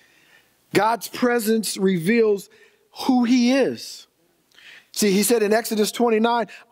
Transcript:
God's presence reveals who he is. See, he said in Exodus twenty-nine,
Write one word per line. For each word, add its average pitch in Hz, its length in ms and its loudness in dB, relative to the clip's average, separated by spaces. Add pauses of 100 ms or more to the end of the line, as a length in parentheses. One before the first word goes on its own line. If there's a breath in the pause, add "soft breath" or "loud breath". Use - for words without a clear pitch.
(760 soft breath)
God's 220 340 0
presence 226 680 -2
reveals 196 720 0 (560 soft breath)
who 247 180 2
he 240 280 2
is. 190 560 -4 (840 loud breath)
See, 208 200 0
he 202 100 2
said 220 220 2
in 202 80 0
Exodus 214 400 0
twenty-nine, 233 560 0 (240 loud breath)